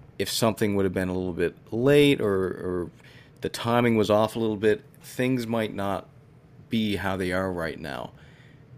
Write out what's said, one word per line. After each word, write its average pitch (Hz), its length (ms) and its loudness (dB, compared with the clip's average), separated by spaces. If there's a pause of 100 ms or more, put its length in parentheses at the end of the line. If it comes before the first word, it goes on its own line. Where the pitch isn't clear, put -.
(180)
if 98 140 -4
something 107 440 0
would 98 100 2
have 92 80 -2
been 92 160 -2
a 90 40 -4
little 92 200 -4
bit 85 220 -2 (160)
late 143 480 4
or, 101 160 0
or 90 560 -4 (500)
the - 80 -4
timing 120 460 2
was 104 140 2
off 107 260 4
a 113 40 -6
little 110 180 -2
bit, 107 260 2 (180)
things 127 440 -2
might 113 280 -4
not 98 340 -4 (600)
be 110 260 0
how 95 200 -4
they 92 160 -4
are 92 200 -2
right 82 280 -6
now. 67 320 -10 (640)